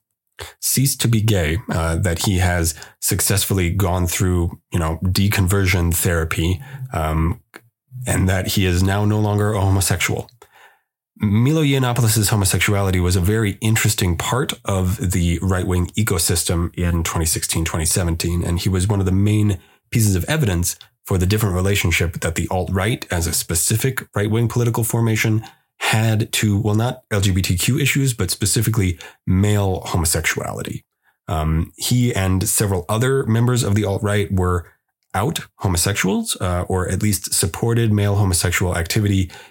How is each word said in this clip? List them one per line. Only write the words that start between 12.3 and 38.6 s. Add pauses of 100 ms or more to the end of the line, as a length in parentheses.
was
a
very
interesting
part (100)
of
the
right-wing (100)
ecosystem
in
twenty
sixteen,
twenty
seventeen,
and
he
was
one
of
the
main (320)
pieces
of
evidence (280)
for
the
different
relationship
that
the
alt-right
as
a
specific
right-wing
political
formation (380)
had
to,
well,
not
L
G
B
T
Q
issues,
but
specifically (260)
male
homosexuality. (440)
Um,
he
and
several
other
members
of
the
alt-right
were (420)
out (200)
homosexuals,
uh,
or
at
least
supported
male
homosexual